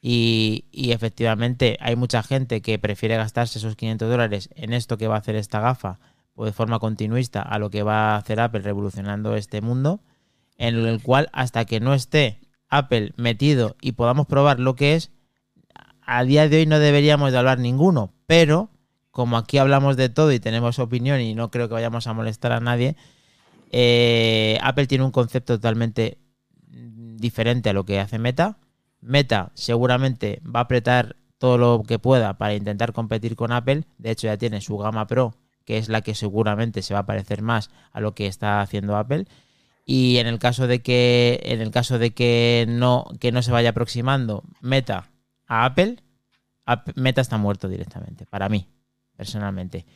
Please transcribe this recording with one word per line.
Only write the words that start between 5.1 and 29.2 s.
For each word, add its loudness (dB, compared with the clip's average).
a -2
hacer -6
esta -4
gafa, -2
pues, -8
de -8
forma -2
continuista -4
a -6
lo -4
que -4
va 2
a -2
hacer -4
Apple -2
revolucionando -6
este -6
mundo, -2
en -2
el 0
cual, 2
hasta -2
que -4
no 2
esté 0
Apple 0
metido 2
y -4
podamos 2
probar 4
lo 2
que 2
es, -2
a 0
día 6
de 4
hoy 4
no 4
deberíamos 4
de 2
hablar 4
ninguno, 2
pero 4
como -2
aquí 0
hablamos 4
de 2
todo 4
y 2
tenemos -2
opinión -2
y -4
no -4
creo -2
que -6
vayamos -4
a -6
molestar -4
a 0
nadie, 0
eh, 4
Apple 2
tiene 2
un 0
concepto 0
totalmente -2
diferente -4
a 0
lo 0
que -2
hace -4
Meta. 0
Meta 0